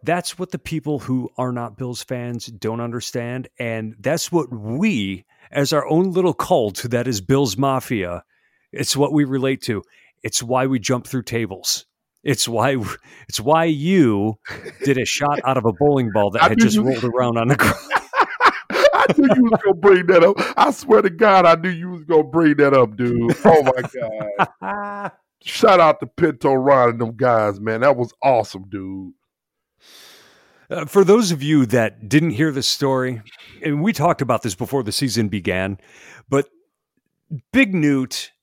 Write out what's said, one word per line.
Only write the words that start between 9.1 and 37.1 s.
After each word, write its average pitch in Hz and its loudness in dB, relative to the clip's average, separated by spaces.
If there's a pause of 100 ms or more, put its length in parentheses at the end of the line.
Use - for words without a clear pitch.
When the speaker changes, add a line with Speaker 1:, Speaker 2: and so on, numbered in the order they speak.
Speaker 1:
we 151 2
relate 135 -4
to. 104 -4 (400)
It's - -6
why 127 0
we 131 0
jump 120 -4
through 127 -6
tables. 98 -6 (360)
It's - -2
why, 120 0 (540)
it's - -8
why 156 2
you 139 2 (460)
did 135 2
a 117 -2
shot 143 -2
out 131 0
of 113 -4
a 113 2
bowling 135 0
ball 101 0
that 107 0
Speaker 2:
I - 4
Speaker 1:
had 113 0
Speaker 2:
knew 226 6
Speaker 1:
just 214 2
Speaker 2:
you 214 2
Speaker 1:
rolled 127 -2
around 120 0
on 117 0
the 139 2
ground. - 0
Speaker 2:
<laughs> - -2
I - 2 (100)
knew 277 4 (100)
you 254 4
was 220 2
gonna 196 4
bring 180 6
that 175 8
up. 196 4 (220)
I 302 4
swear - 2
to 196 2
God, 185 4
I 165 8
knew 165 -4
you 175 -8
was 170 -14
gonna 156 4
bring 151 4
that 139 6
up, 120 4
dude. 120 0 (120)
Oh, 156 6
my 135 -4 (120)
God. 202 -10
Speaker 1:
<laughs> - -20
Speaker 2:
Shout 196 4
out 156 4
to 131 -10
Pinto 147 0
Ron 131 4
and 117 -6
them 113 -6
guys, 110 0
man. 110 -4
That 135 4
was 123 -6 (100)
awesome, 107 0
dude. 95 -12 (1500)
Speaker 1:
Uh, 165 -8
for 196 2
those 190 4
of 139 -6
you 147 2
that 110 -2
didn't 151 2
hear 147 -2
this 135 -4
story, 127 -4 (420)
and 147 -2
we 214 0
talked 170 0
about 120 -2
this 104 -6
before 127 -4
the 104 -6
season 113 -2
began, 95 -4 (500)
but 139 0 (1040)